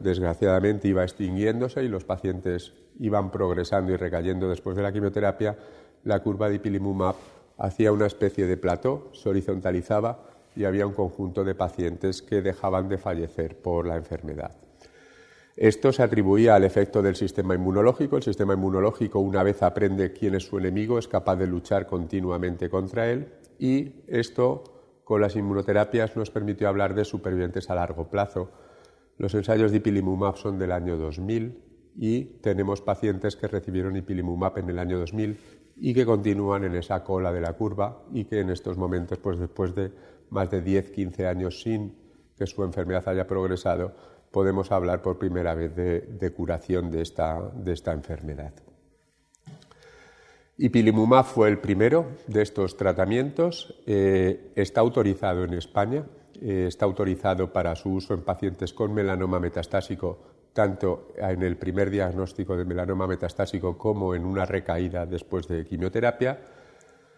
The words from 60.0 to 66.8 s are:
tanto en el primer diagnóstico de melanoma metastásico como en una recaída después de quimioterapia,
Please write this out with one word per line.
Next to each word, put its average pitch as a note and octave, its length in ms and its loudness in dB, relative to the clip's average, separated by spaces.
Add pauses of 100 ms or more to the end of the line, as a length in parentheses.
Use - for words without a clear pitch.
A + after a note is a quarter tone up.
tanto G2 640 0
en F#2 260 -2
el F2 140 0
primer F#2+ 340 0
diagnóstico F#2 640 -2
de F2+ 80 -2
melanoma F#2 440 -2
metastásico F2+ 680 -4
como G2+ 380 -2
en F2 100 -4
una F#2+ 220 -2
recaída F2 600 -2
después F2 420 -6
de E2 160 -4
quimioterapia, A2+ 720 -2 (800)